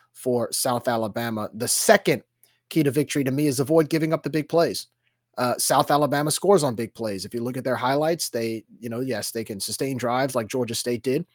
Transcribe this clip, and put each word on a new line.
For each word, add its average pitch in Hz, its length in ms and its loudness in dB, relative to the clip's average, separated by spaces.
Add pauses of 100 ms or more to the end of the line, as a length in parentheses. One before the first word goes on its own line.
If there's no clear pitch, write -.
(140)
for 120 380 -2
South 123 360 -2
Alabama. 113 640 -2
The 120 140 -4
second 185 560 4 (460)
key 160 140 2
to 143 80 2
victory 143 320 0
to 131 80 0
me 143 140 0
is 135 140 2
avoid 151 280 4
giving 160 260 0
up 156 100 -2
the 151 80 -6
big 151 180 -2
plays. 156 380 0 (480)
Uh, 123 220 0
South 143 320 2
Alabama 147 400 2
scores 180 340 4
on 127 120 0
big 113 180 -6
plays. 101 320 -6
If - 80 -10
you 120 80 -4
look 127 160 -4
at 139 60 -4
their 127 120 0
highlights, 147 540 0
they, 113 360 -4 (140)
you 117 80 -10
know, 117 120 -6
yes, 120 320 -4
they 113 120 -4
can 104 160 -8
sustain 135 380 -4
drives 127 380 0
like 113 120 0
Georgia 117 280 -2
State 120 260 -2
did, 143 340 0